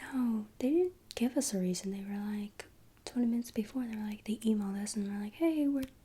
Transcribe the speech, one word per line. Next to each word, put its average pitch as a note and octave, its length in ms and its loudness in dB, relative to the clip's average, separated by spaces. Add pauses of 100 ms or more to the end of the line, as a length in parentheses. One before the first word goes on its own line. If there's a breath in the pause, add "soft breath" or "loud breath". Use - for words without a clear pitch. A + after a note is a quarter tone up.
(120)
No, A#3 320 2 (140)
they B3+ 100 2
didn't F4+ 240 4 (220)
give B3 220 2
us - 160 2
a G3 60 2
reason. F#3 320 0
They G3 120 -6
were G3+ 160 -6 (180)
like, G#3 280 -8 (400)
twenty B3 220 0
minutes A#3 240 0
before, A3+ 380 -2
they A3 60 -4
were G#3+ 120 -4
like, G#3 180 -8
they G#3+ 100 0 (100)
emailed G3+ 360 2
us G#3 140 -6
and G3+ 160 -2
were G3+ 120 -4
like, G#3 100 -8
Hey, D#4+ 340 2
we're C#4 160 2 (220)